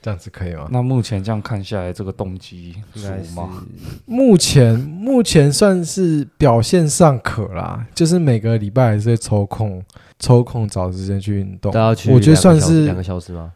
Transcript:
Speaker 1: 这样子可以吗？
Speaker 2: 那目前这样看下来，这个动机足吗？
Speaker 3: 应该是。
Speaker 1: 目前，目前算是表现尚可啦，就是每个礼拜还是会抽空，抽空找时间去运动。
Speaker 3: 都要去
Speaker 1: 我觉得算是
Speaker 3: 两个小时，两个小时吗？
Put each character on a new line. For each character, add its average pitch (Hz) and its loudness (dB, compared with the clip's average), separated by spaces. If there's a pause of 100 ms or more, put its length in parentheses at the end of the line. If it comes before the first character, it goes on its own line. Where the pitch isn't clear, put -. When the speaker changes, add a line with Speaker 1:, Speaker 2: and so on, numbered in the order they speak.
Speaker 1:
这 - -8
样 101 -6
子 - -18
可 - -10
以 87 -8
吗？ 76 -12
Speaker 2:
那 123 -2
目 127 0
前 104 -6
这 98 -8
样 110 -4
看 101 -8
下 98 -8
来， 90 -6
这 92 -10
个 95 -8
动 92 -10
机 87 -20 (200)
足 107 -16
吗？ 101 -10
Speaker 3:
应 - -
该 95 -10
是。 85 -16 (680)
Speaker 1:
目 240 4
前， 117 4
目 190 -2
前 147 4
算 185 2
是 160 -2 (120)
表 120 4
现 165 2
尚 143 2
可 - -6
啦， 87 -10
就 170 0
是 170 2
每 139 2
个 113 0
礼 104 -4
拜 123 2
还 107 2
是 104 -2
会 117 2
抽 104 -2
空， 98 -8 (340)
抽 123 4
空 120 -4
找 92 -4
时 92 -8
间 98 -4
去 101 -4
运 95 -10
动。 - -4
Speaker 3:
都 113 0
要 113 4
去 131 2
Speaker 1:
我 127 8
觉 123 6
得 156 8
算 165 6
是 160 2
Speaker 3:
两 95 -2
个 92 -8
小 90 -6
时， 90 -14
两 85 -12
个 - -12
小 82 -14
时 - -18
吗？ - -